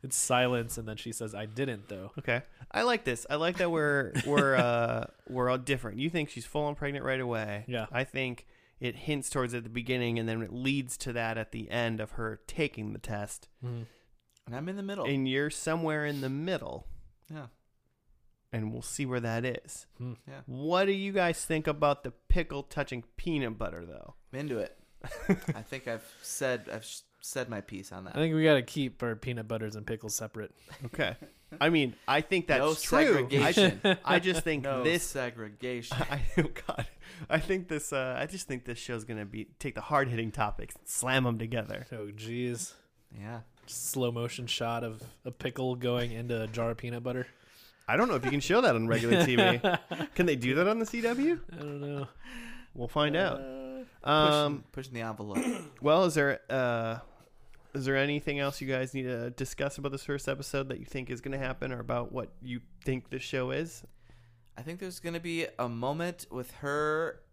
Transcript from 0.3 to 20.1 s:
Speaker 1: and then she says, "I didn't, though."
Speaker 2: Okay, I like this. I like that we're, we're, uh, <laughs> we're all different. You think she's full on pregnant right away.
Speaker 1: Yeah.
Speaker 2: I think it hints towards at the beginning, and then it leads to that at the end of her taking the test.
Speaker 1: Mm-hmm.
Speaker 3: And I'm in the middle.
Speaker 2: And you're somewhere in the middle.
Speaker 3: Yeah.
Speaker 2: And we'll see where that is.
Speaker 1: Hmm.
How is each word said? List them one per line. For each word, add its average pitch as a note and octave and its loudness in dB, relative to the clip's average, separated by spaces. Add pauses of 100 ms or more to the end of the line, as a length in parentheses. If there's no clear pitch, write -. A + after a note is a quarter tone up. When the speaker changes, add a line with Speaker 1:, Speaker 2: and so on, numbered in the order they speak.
Speaker 1:
and A2+ -6
then A2 -6
she A#2+ -8
says, G#2+ -6
"I G#2+ -6
didn't, A2+ -4
though." F#2+ -10
Speaker 2:
Okay, A#2+ 0 (280)
I G#3+ 2
like A#3+ 2
this. A#2+ -2
I D3 0
like E3+ 2
that F3+ 2
we're, D3 2 (160)
we're, C#3+ 6
uh, A#2+ 4 (120)
<laughs> - -20
we're B2 0
all B2+ 2
different. B2+ -2
You D3 0
think D#3 0
she's A#2+ -10
full D3+ -2
on D3 -2
pregnant C#3+ -4
right C3 0
away. A2 -2
Speaker 1:
Yeah. A#2 -2
Speaker 2:
I B2+ 0
think B2+ -4 (360)
it B2 -4
hints C#3+ -2
towards B2 0
at A#2+ -4
the A2 -10
beginning, A#2+ 0
and A2+ 0
then A2+ -2
it A2 -6
leads C3 -2
to B2+ -6
that A2+ -2
at A2 -6
the A2+ -8
end A2+ 0
of G#2+ -6
her A2 -4
taking A2 -4
the G#2 -8
test. - -8 (160)
Speaker 1:
Mm-hmm. A#2+ -6 (640)
Speaker 3:
And A#2 -10
I'm D3 -6
in F#3+ -6
the G3+ -8
middle. G3 -4
Speaker 2:
And C3+ 2
you're C#3+ 0
somewhere D#3+ -2
in D3 -2
the C3 -2
middle. D#3 -4 (460)
Speaker 3:
Yeah. D3 -12 (1080)
Speaker 2:
And A2 -4
we'll A#2+ -6
see - -4
where B2+ 0
that A#2 0
is. - -6 (120)
Speaker 1:
Hmm. B2 -8 (140)